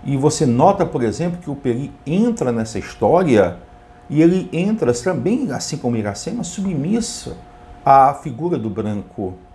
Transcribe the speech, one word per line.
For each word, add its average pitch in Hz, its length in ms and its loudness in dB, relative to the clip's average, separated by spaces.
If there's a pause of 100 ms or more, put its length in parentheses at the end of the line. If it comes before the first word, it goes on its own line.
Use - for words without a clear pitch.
E 139 120 -2
você 147 300 2
nota, 156 400 4
por 143 160 -4
exemplo, 170 380 -2
que 143 100 -12
o 139 60 -6
Peri 131 360 -4 (140)
entra 196 460 0
nessa 113 260 -4
história 110 760 2 (520)
e 147 140 2
ele 175 300 4
entra 220 420 0
também, 185 580 -2
assim - 240 -8
como 120 200 -2
Iracema, 107 460 -6
submisso 190 920 -4 (480)
à 135 300 6
figura 156 420 -6
do 110 140 -4
branco. 104 640 -6 (200)